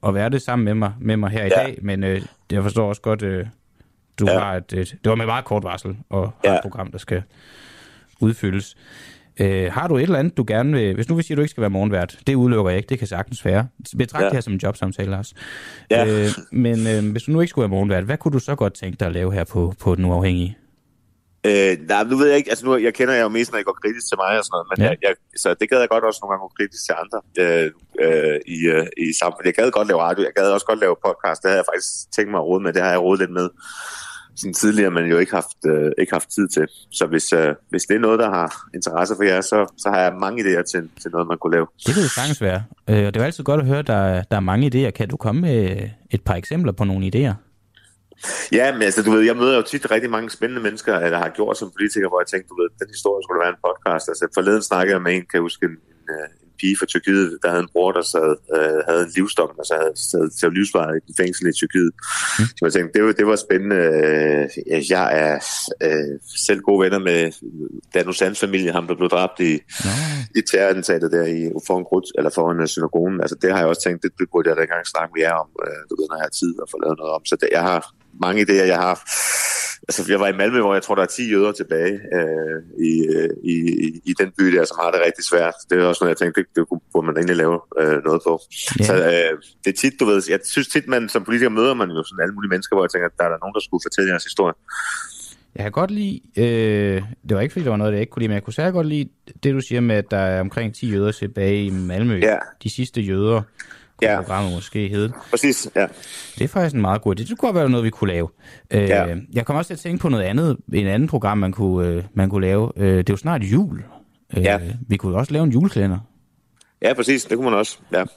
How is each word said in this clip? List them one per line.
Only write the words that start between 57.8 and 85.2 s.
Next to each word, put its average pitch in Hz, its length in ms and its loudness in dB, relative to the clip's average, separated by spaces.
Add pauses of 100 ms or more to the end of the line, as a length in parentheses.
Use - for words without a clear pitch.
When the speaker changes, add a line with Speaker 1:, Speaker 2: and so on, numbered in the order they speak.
Speaker 2:
der 87 40 0 (120)
sad, 78 140 2 (280)
øh, 78 220 2 (100)
havde 85 180 2
en 82 120 -16
livsdom, 92 320 0 (100)
altså 76 200 -4
havde 80 140 0 (160)
sad, 85 140 2 (160)
sad 85 180 2
livsvaret 85 380 0
i - 140 -8
et - 100 -14
fængsel 90 280 -2
i 82 120 2
Tyrkiet. 85 320 2 (460)
Speaker 1:
Mm. 110 60 2 (120)
Speaker 2:
Så - 100 -4
jeg 80 60 2
tænkte, 87 240 0
det 104 100 6
var, 110 140 4
det 104 120 4
var 104 40 4 (100)
spændende. 98 300 2 (240)
Øh, 76 460 2 (500)
jeg 90 80 2 (220)
er, 76 80 2 (520)
øh, 76 260 0 (340)
selv - 220 2
gode 101 160 4
venner 95 160 0 (100)
med 85 100 2 (760)
Dan 90 180 2
Uzans 95 320 -2
familie, 92 320 0
ham 85 100 -4
der 87 140 -4
blev 90 160 2
dræbt 92 220 -2 (120)
i, - 20 2 (340)
Speaker 1:
Nå. 95 40 0 (480)
Speaker 2:
i - 20 4 (100)
terrorattentatet 92 680 2
der 85 100 2 (120)
i, - 20 -2 (260)
foran 92 220 -2
Grut-, 92 300 0
eller 76 200 0
foran, 85 220 0
øh, 80 140 0
synagogen. 85 500 0
Altså, 76 180 -6
det 92 100 2
har 95 60 0
jeg 82 140 2
også 87 140 -4
tænkt, 87 160 -2
det, 95 160 -2
det 90 140 0
burde 82 160 2
jeg 80 80 2
da 80 60 2
engang 85 320 -4
snakke 82 200 -2
med 82 120 -2
jer 85 80 0 (100)
om, - 40 -12 (160)
øh, 76 160 -10 (100)
du - 80 -6
ved, 78 120 -4
når 78 100 -8
jeg 78 80 -2
har - 140 -10
tid 87 100 0 (100)
at 82 100 -10
få 80 120 -8
lavet 78 140 -2
noget 78 200 -6
om. - 120 -10
Så - 100 -2
det, - 120 2
jeg 85 180 2
har 87 100 0 (460)
mange 101 200 0
idéer, 98 280 4
jeg 85 120 0
har. 90 100 2 (920)
Altså, - 200 -4
jeg 98 120 2
var 98 80 2
i 95 80 0
Malmø, 113 240 2
hvor 101 140 4
jeg 95 80 0
tror, 107 120 -2
der 95 80 4
er 92 40 4 (120)
ti 120 120 -4
jøder 104 220 4
tilbage, 87 400 -2 (260)
øh, 80 400 -2 (320)
i, - 20 4 (220)
øh, 82 160 2 (140)
i, 85 100 0 (300)
i, 80 160 -6 (100)
i - 100 -2
den 95 180 0
by 98 60 4 (120)
der, 85 80 4
som 85 180 -4
har 85 80 0
det 87 160 2
rigtig - 180 -2